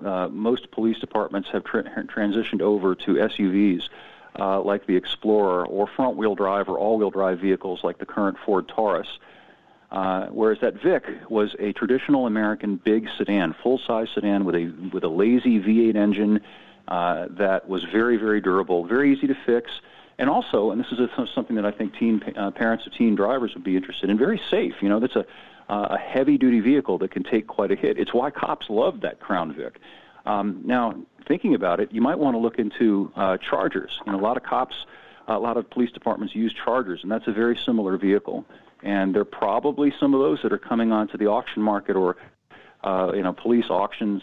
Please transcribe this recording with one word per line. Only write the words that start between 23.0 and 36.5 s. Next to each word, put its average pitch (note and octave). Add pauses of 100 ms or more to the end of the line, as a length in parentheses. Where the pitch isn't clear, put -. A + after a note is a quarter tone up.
drivers G#2+
would F2+
be F#2+
interested F#2+
in, G#2
very F3
safe. G3
You G2+
know, G#2
that's B2+
a, A2 (440)
uh, G2+
a -
heavy-duty C3
vehicle B2
that F#2+
can F#2
take A2
quite G2
a G2
hit. -
It's -
why C3
cops -
love A#2+
that -
Crown E2+
Vic. C2+ (460)
Um, G2+
now, A#2+ (320)
thinking F3+
about F2+
it, G#2
you A2
might C#3
wanna C3+
look A#2
into, G#2
uh, F#2+
Chargers. -
You -
know, G2
a -
lot A2+
of A#2+
cops, B2 (520)
a G#2+
lot A#2
of A2+
police B2
departments -
use A2